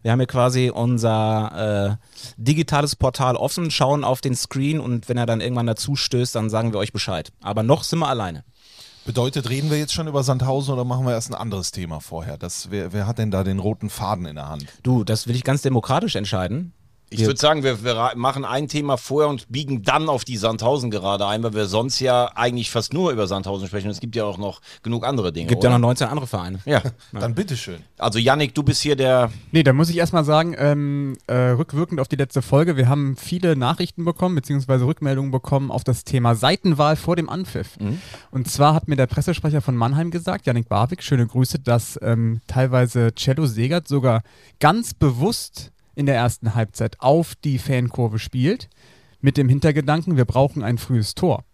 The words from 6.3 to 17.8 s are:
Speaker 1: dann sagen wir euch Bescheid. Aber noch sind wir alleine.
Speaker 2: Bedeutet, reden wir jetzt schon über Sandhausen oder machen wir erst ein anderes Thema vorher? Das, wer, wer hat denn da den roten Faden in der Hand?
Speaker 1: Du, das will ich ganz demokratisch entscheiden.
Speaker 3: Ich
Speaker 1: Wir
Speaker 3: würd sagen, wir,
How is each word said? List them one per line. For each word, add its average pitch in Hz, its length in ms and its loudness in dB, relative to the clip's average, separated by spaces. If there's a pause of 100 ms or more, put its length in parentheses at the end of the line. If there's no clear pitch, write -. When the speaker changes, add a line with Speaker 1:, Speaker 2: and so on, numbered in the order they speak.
Speaker 1:
dann 110 140 0
sagen 110 240 0
wir 101 60 -2
euch 104 140 -2
Bescheid. 92 380 -4 (100)
Aber 107 220 -2
noch 135 200 2
sind - 160 -4
wir 151 80 0
alleine. 98 360 -4 (640)
Speaker 2:
Bedeutet, 127 440 -2
reden 143 220 -2
wir 151 80 0
jetzt 151 140 -4
schon 160 140 -4
über 143 160 -2
Sandhausen 131 500 0
oder 123 100 -2
machen 127 220 -2
wir 123 80 0
erst 113 180 -4
ein - 40 -8
anderes 104 360 -6
Thema 82 300 -8
vorher? 80 360 -10
Das, - 320 -10
wer, 92 240 -6
wer 101 140 -2
hat 117 100 -4
denn 110 140 -2
da 95 120 0
den 95 160 -2
roten 104 300 -4
Faden 92 380 -4
in 76 80 -12
der 73 120 -10
Hand? 73 180 -10 (180)
Speaker 1:
Du, 123 200 2
das 110 240 -2
will 117 80 -2
ich 123 80 -4
ganz 139 200 -2
demokratisch 143 520 0
entscheiden. 101 580 -4 (400)
Speaker 3:
Ich 113 60 -4
Speaker 1:
Wir 110 80 4
Speaker 3:
würd 135 120 0
sagen, 151 220 4
wir, 123 220 -2